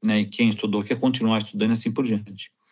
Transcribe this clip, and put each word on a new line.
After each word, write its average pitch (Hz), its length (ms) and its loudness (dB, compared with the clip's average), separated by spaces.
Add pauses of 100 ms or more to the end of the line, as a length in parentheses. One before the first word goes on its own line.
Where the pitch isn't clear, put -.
né? 107 180 4
E 101 40 0
quem 117 240 2
estudou 104 340 0
quer 117 160 -4
continuar 113 400 2
estudando 107 320 0
e - 20 4
assim 113 180 -2
por 131 120 0
diante. 104 480 -4 (200)